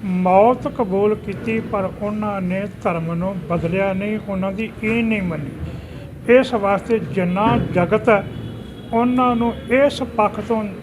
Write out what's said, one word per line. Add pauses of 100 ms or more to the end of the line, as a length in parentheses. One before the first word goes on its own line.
ਮੌਤ
ਕਬੂਲ
ਕੀਤੀ,
ਪਰ (120)
ਉਹਨਾਂ
ਨੇ (200)
ਧਰਮ
ਨੂੰ (140)
ਬਦਲਿਆ
ਨਹੀਂ, (100)
ਉਹਨਾਂ
ਦੀ (120)
ਇਹ
ਨਹੀਂ
ਮੰਨੀ।
ਇਸ
ਵਾਸਤੇ (160)
ਜਿੰਨਾ (280)
ਜਗਤ
ਹੈ, (680)
ਉਹਨਾਂ
ਨੂੰ (220)
ਇਸ (140)
ਪੱਖ
ਤੋਂ (200)